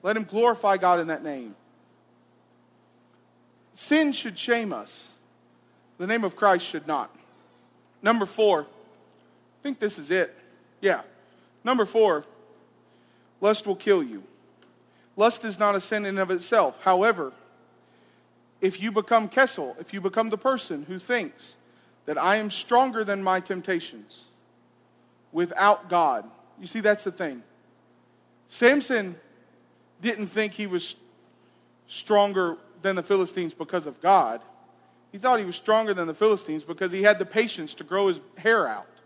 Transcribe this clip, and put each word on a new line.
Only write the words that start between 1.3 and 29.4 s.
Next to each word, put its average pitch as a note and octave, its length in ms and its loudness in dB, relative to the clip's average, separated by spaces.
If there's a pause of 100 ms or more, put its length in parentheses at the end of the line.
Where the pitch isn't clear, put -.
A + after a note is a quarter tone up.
Sin D4 380 0
should G#3+ 260 -8
shame A#3 340 -2
us. G#2+ 360 -12 (880)
The F3 80 -8
name A3 180 0
of F#3 120 -4
Christ F#3+ 320 4
should D3 180 -8
not. D3 280 -4 (920)
Number G#3+ 240 0
four, G3+ 340 2
I - 1000 -20
think C#4 160 -8
this G#3 180 -4
is D3+ 140 -8
it. F3+ 260 -2 (420)
Yeah. E3+ 220 0 (600)
Number A#3+ 220 2
four, G3 380 2 (1160)
lust G#3 240 2
will G3 100 -2
kill F#3+ 260 2
you. A2 220 -10 (960)
Lust A3+ 260 2
is G3 160 -8
not G#3 160 4
a F#3+ 60 0
sin G#3 240 -4
in G3 120 -4
of F#3 140 -2
itself. F3+ 500 0
However, F#3 520 2 (1300)
if F#3+ 200 -2
you A3 80 -4
become G#3+ 380 0
Kessel, F3 500 0
if E3 160 -16
you G3 60 -8
become A3 300 -2
the G#3+ 80 -4
person F#3+ 480 -4
who F3+ 120 -10
thinks - 600 -6 (480)
that D3+ 120 -6
I F#3 200 2
am G#3+ 140 -4
stronger A#3+ 520 2
than G3 180 -2
my F#3 200 2
temptations E3+ 840 -8 (1080)
without F3 560 2
God, D3+ 340 2 (340)
you F#3 100 -16
see, A3 120 -8
that's G#3 240 2
the F#3+ 80 -4
thing. C#3+ 320 -8 (1040)
Samson A#3+ 680 2 (840)